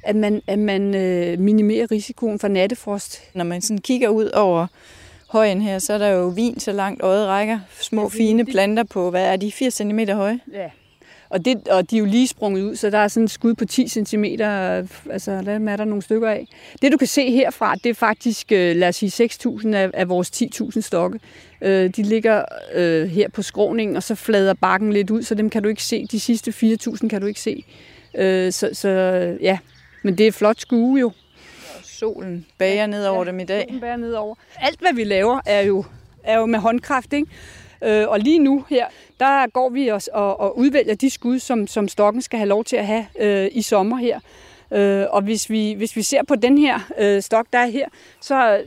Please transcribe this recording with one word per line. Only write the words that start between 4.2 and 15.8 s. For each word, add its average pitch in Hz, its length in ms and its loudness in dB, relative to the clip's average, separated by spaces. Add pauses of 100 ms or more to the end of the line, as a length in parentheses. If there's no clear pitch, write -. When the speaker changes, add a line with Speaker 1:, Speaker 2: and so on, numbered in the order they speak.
Speaker 2:
over 180 400 2 (640)
højen 208 340 2
her, 196 160 -2
så 190 140 -4
er 208 60 0
der 208 100 2
jo 180 200 2
vin, 220 320 -2
så 208 120 -4
langt 202 300 -4
øjet 196 240 2
rækker. 208 320 0 (220)
Små, 220 220 -4
Speaker 1:
Ja, - 20 0
det 208 80 -4
Speaker 2:
fine 220 320 2
Speaker 1:
det 262 80 -6
Speaker 2:
planter 208 320 2
på, 180 260 -2
hvad 185 220 0
er 190 40 2
de, 202 160 -4
firs 254 220 -2
centimeter 214 400 -2
høje? 208 260 -2 (120)
Speaker 1:
Ja. 190 180 -10 (600)
Og 180 140 -2
det, 247 240 0
og - 220 2
de 233 60 0
er 220 40 2
jo 214 60 2
lige 240 220 4
sprunget 196 340 -2
ud, 214 140 -6
så 208 140 -2
der 214 80 2
er 208 100 4
sådan 226 160 2
et 214 60 0
skud 233 240 0
på 226 100 -4
ti 247 240 0
centimeter, 214 600 -2 (600)
altså, 196 320 -6
dem 214 260 -4
er 202 80 -4
der 214 80 -4